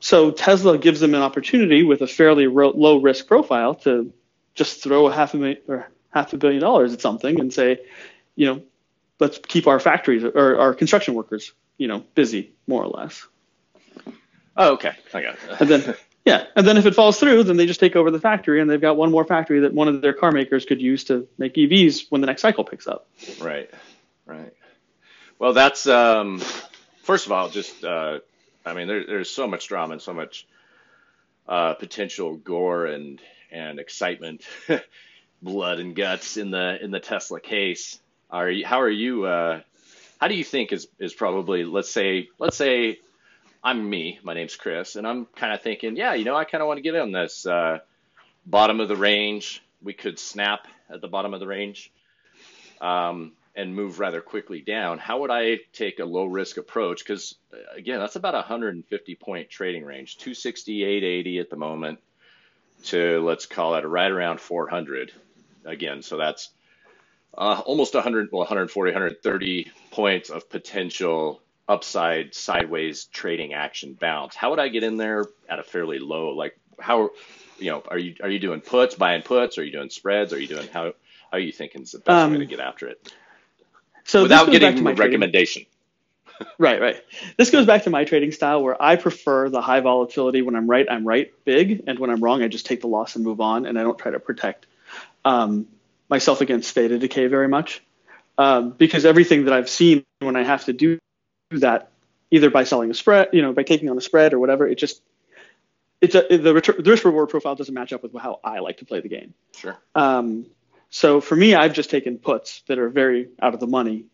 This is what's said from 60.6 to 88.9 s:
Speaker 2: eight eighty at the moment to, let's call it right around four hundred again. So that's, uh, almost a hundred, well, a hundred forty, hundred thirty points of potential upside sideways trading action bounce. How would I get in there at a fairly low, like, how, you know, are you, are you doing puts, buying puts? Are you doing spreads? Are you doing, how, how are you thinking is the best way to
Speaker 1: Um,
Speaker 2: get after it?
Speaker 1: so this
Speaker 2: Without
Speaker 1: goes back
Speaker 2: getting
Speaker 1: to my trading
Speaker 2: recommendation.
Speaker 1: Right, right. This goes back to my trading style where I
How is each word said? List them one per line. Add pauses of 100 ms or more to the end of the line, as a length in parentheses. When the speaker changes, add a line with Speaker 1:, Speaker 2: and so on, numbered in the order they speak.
Speaker 2:
eight
eighty
at
the
moment (840)
to,
let's
call
it
right
around
four
hundred (520)
again.
So
that's, (880)
uh,
almost
a
hundred,
well,
a
hundred
forty,
hundred
thirty (220)
points
of
potential (280)
upside
sideways
trading
action
bounce.
How
would
I
get
in
there (240)
at
a
fairly
low,
like, (200)
how, (480)
you
know,
are
you,
are
you
doing
puts,
buying
puts?
Are
you
doing
spreads?
Are
you
doing,
how,
how (420)
are
you
thinking
is
the
best
way
to
Speaker 1:
Um,
Speaker 2:
get
after
it? (1040)
Speaker 1:
so
this
Speaker 2:
Without
Speaker 1:
goes
back
Speaker 2:
getting
Speaker 1:
to
my
trading
Speaker 2:
recommendation. (920)
Speaker 1:
Right,
right. (360)
This
goes
back
to
my
trading
style
where
I